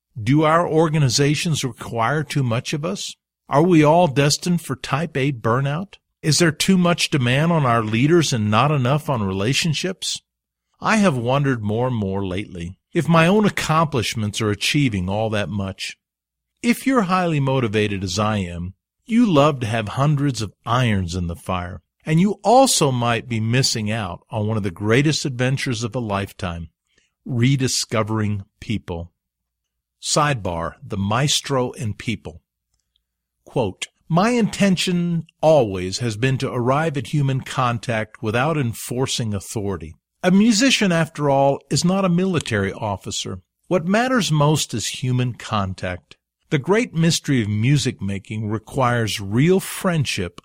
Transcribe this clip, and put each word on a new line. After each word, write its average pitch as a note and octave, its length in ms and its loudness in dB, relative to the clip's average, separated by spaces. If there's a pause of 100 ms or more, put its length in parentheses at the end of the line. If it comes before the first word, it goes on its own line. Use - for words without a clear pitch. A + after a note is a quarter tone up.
(200)
Do C#3 240 4
our D#3+ 240 2
organizations D3 960 2
require A#2 580 -4
too C#3+ 220 -2
much A#2 280 -2
of D3+ 120 -4
us? G3 320 -8 (320)
Are C#3 140 4
we E3+ 200 6
all E3 240 6
destined D3 540 0
for B2+ 160 -6
type D#3+ 400 -4
A C#3 160 0
burnout? C#3 640 -2 (280)
Is D#3 160 2
there E3+ 140 4
too F#3+ 260 2
much F3 320 2
demand C#3 400 2
on D#3 160 2
our A#2 160 2
leaders C#3 500 2
and G#2+ 200 0
not B2 180 4
enough C#3+ 400 0
on A#2 140 -2
relationships? C#3 1000 -2 (580)
I G#3+ 180 0
have F#3 180 4
wondered B2 480 0
more A2+ 240 -2
and B2 80 -2
more G2 280 -2
lately F2+ 540 -8 (140)
if D3+ 160 0
my E3 180 4
own G#3 180 4
accomplishments C#3+ 960 -2
are G#2+ 100 0
achieving G#2 580 0
all G#2+ 220 -2
that G#2 200 -4
much. G2 480 -8 (640)
If A#3+ 240 0
you're C4 160 4
highly F3 380 0
motivated G#2+ 640 0
as F#2 160 -4
I G#2+ 200 0
am, F2 360 -6 (300)
you A#3 220 2
love D3 340 4
to A#2+ 60 -2
have A2 220 -2
hundreds C#3 520 0
of G#2 140 -6 (100)
irons G#2+ 500 0
in F2+ 120 -2
the E2 100 -4
fire, F2+ 460 -8 (240)
and D#3+ 140 4
you G3 220 2
also A3 480 4
might A#2+ 380 -2
be A#2 100 -2
missing A2+ 520 0
out G2+ 300 -6 (100)
on G#2+ 160 -2
one A2 100 -2
of G#2 60 -2
the G2+ 80 -4
greatest B2 560 0
adventures B2+ 580 -2
of A2+ 100 -6
a C3 60 -6
lifetime, G2 720 -6 (560)
rediscovering A2 1160 0 (160)
people. F2 520 -8 (880)
Sidebar, F#2+ 800 -2
the A2 140 -10
maestro B2 760 -2
and A2 260 -8
people. E2 440 -8 (1000)
Quote, - 440 -4 (200)
"My F#3 220 2
intention F3+ 960 0 (160)
always G2+ 560 2
has A#2 180 -2
been C3 220 0
to C3 120 -4
arrive C3+ 460 0
at A#2+ 120 -6
human C3+ 340 0
contact A#2 800 -4
without B2 340 0
enforcing A#2+ 800 -4
authority. G2 600 -6 (280)
A F#3 100 2
musician, G#3+ 580 4
after D3+ 400 0
all, C#3 300 2 (100)
is D3+ 140 0
not F#3+ 200 2
a F#3 40 2
military E3 640 0
officer. G2+ 680 -8 (260)
What E3+ 180 0
matters G#3+ 460 0
most D3+ 420 2
is - 280 -6
human B2 320 0
contact. F#2+ 800 -6 (340)
The D#3 80 0
great F#3+ 360 0
mystery D#3+ 480 0
of G#2 60 -4
music A#2+ 520 0
making G2+ 480 -6
requires A2+ 720 -2
real C3 400 2
friendship C#3 840 -4